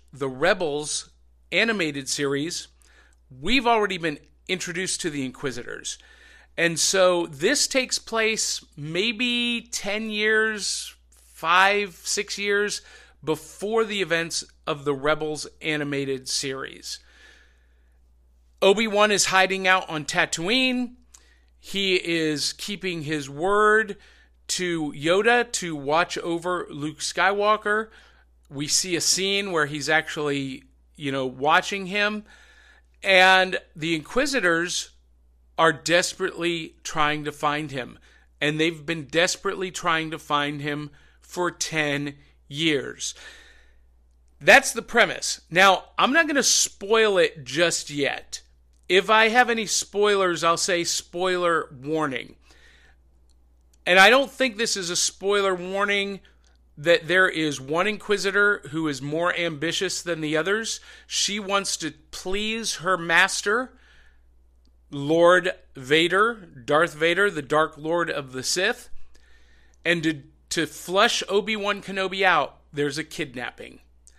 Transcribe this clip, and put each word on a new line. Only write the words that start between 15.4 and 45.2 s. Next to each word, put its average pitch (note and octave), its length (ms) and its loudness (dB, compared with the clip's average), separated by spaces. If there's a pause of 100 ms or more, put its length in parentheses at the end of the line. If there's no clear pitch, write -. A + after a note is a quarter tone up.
animated C#3+ 680 -4
series. - 680 -8 (1600)
Obi-Wan G#3 500 4
is G3 140 2
hiding F#3+ 420 2
out F#3 220 2
on D#3 160 -6
Tatooine. B3 880 0 (680)
He F#3+ 360 -2
is D#3+ 580 -2
keeping F#3 480 -8
his D3 280 -4
word G3+ 680 2 (520)
to E3 440 -4
Yoda E3+ 600 2
to E3+ 220 -6
watch D3+ 440 -2
over E3+ 500 -4
Luke D3 300 -10
Skywalker. G#3 880 0 (600)
We D3 180 -8
see F3+ 280 0
a D#3 60 -2
scene G3 500 0
where D#3 140 2
he's C#3+ 240 -6
actually, C#3+ 760 -2 (320)
you C#3 160 -6
know, C3+ 140 -4
watching E3 640 0
him. G#3 380 -2 (800)
And F#3 560 6 (160)
the E3 200 -2
Inquisitors F3+ 960 0 (640)
are D#3+ 160 6
desperately E3+ 1120 -2
trying D3+ 420 0
to D3 60 -4
find D3 400 -2
him. A#2+ 260 -10 (420)
And D3+ 200 0
they've D#3+ 260 0
been D#3+ 200 -6
desperately F3+ 640 -2
trying D#3+ 400 -2
to D#3 80 -10
find D3 420 -2
him D3 300 -6 (300)
for F3 280 -4
ten C#3+ 680 -4 (320)
years. C#3+ 680 -2 (1200)
That's A3 340 6
the A3+ 100 -8
premise. - 640 -2